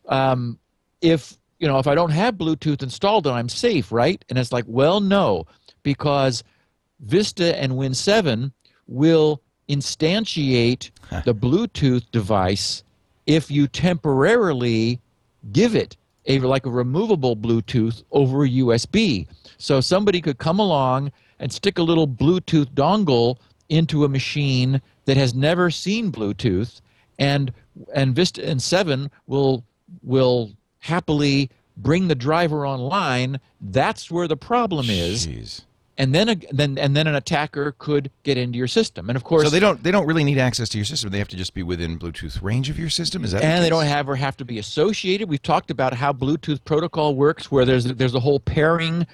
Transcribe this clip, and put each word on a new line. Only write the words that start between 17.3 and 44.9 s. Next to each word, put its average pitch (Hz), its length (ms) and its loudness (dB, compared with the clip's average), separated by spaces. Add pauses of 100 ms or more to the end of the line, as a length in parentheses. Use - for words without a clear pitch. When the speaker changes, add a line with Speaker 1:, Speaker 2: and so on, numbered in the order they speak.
Speaker 1:
Bluetooth 113 720 0
over 139 340 2
U 127 280 2
S 117 120 0
B." 160 420 0 (300)
So 139 240 0
somebody 185 400 2
could 147 180 -4
come 170 200 0
along 139 540 0 (260)
and 131 140 -6
stick 196 260 -4
a 175 40 2
little 165 260 4
Bluetooth 147 640 2
dongle 135 640 2 (300)
into 156 360 2
a 143 40 4
machine 135 720 0 (220)
that 135 120 2
has 127 180 2
never 170 360 2
seen 208 420 -2
Bluetooth, 104 680 -4 (380)
and, 139 340 0 (420)
and 135 200 2
Vista 170 320 -2
and 143 140 -2
seven 143 500 0 (160)
will, 135 380 0 (380)
will 123 480 2 (300)
happily 147 680 0 (280)
bring 175 320 0
the 156 60 2
driver 151 520 0
online. 135 720 -2 (220)
That's 131 500 -2
where 170 180 -2
the 151 80 -2
problem 185 540 -2
is. 90 360 -2
Speaker 2:
Jeez. 57 380 -12 (320)
Speaker 1:
And 135 180 0
then 214 140 4
a, 220 80 0 (140)
then, 139 260 -2
and 143 200 0
then 156 100 2
an 151 80 0
attacker 143 640 -2
could 143 320 -2 (140)
get 139 120 0
into 123 220 -4
your 127 80 -2
system. 120 420 -2
And 123 80 -2
of 123 80 -6
course 156 200 4
Speaker 2:
So 151 60 2
they 170 100 2
don't, 127 220 2
they 165 80 0
don't 190 160 2
really 160 180 2
need 143 140 2
access 123 320 0
to 107 80 -6
your 104 60 -2
system. 117 260 -6
They 98 80 -4
have 101 100 -4
to 92 80 -14
just 92 180 -8
be 95 80 -6
within 85 360 -4
Bluetooth 85 440 -10
range 120 260 -2
of 151 100 -6
your 160 120 -6
system? 170 340 -6
Is 92 80 -4
that 98 100 0
the 156 40 2
Speaker 1:
And 170 160 2
they 170 40 4
Speaker 2:
case? 160 40 2
Speaker 1:
don't 160 160 2
have 143 220 -2
or 139 80 -2
have 135 220 -4
to 139 60 -10
be 117 140 -8
associated. 190 680 -2